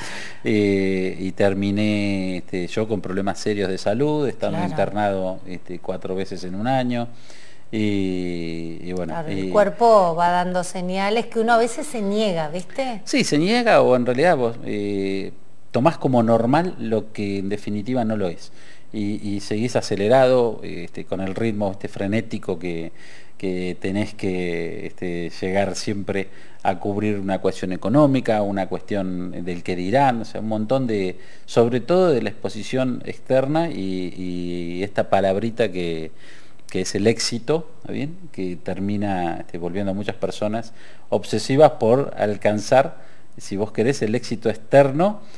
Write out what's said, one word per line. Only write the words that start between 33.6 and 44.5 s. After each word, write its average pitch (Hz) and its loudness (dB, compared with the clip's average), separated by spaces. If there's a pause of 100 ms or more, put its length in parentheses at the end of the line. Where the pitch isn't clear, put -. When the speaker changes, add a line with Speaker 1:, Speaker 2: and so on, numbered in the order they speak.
Speaker 1:
y, 92 -4
y 87 -4
esta 101 -2
palabrita 101 2
que, 85 -4 (580)
que 92 -2
es - -4
el 101 2
éxito, 120 0 (120)
¿está - -8
bien? 139 -4 (160)
Que 90 -4
termina, 95 -2
este, - -8
volviendo 92 -2
a - 0
muchas 104 -2
personas 107 -2 (380)
obsesivas 131 6
por 123 4
alcanzar, 104 2 (300)
si - -6
vos 104 -2
querés, 127 0
el 107 0
éxito 113 -2
externo, 143 4 (160)